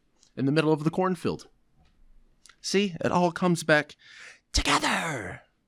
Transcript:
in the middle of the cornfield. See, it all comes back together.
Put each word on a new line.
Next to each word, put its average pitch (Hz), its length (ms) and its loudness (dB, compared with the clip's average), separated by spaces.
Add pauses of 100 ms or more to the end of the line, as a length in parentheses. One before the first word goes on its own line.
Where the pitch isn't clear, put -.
(360)
in 131 120 -2
the 139 40 4
middle 156 220 4
of 151 100 0
the 160 60 0
cornfield. 185 580 -2 (1120)
See, 196 400 -2
it - 120 -2
all 175 200 2
comes 175 300 0
back 151 340 2 (560)
together. 185 920 -2 (260)